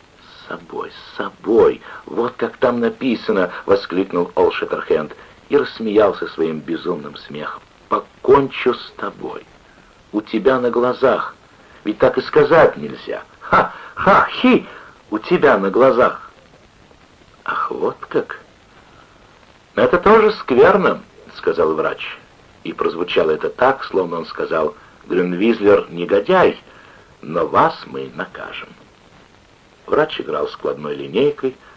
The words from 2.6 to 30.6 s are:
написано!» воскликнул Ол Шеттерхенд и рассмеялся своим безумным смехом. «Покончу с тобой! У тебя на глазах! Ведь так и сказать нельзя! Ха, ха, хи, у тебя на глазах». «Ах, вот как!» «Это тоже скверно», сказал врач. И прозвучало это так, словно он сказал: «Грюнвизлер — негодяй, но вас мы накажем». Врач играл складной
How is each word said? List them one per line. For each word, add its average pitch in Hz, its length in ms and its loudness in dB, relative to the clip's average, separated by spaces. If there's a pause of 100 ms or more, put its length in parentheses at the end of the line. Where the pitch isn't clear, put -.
написано!» 110 680 -2 (160)
воскликнул 87 680 0
Ол 87 160 4
Шеттерхенд 78 640 -4 (360)
и 139 60 2
рассмеялся 107 720 0
своим 80 320 -4
безумным 78 560 -8
смехом. - 460 -12 (260)
«Покончу 131 840 0
с - 220 -14
тобой! 95 480 -12 (680)
У 107 100 -2
тебя 127 360 2
на 123 120 0
глазах! 120 640 0 (500)
Ведь 160 140 -4
так 127 180 4
и 131 60 -2
сказать - 540 4
нельзя! - 460 -10 (180)
Ха, - 320 0 (220)
ха, - 360 2
хи, - 360 2 (440)
у - 80 -4
тебя 151 400 4
на 98 120 0
глазах». 120 600 2 (1120)
«Ах, - 260 -4
вот 87 260 -4 (120)
как!» - 320 -4 (1300)
«Это 127 240 2
тоже 208 340 6
скверно», 151 680 4 (380)
сказал 82 360 0
врач. 78 440 -6 (500)
И 80 60 -8
прозвучало 82 560 -2
это 78 180 -2
так, 135 340 0
словно 87 360 -4
он 80 80 -8
сказал: 78 500 -4 (300)
«Грюнвизлер — 95 840 2
негодяй, 98 720 2 (600)
но 80 240 -4
вас 123 280 2 (120)
мы 67 280 -12
накажем». - 540 -12 (1200)
Врач 151 340 0
играл 73 280 -4
складной 73 460 -8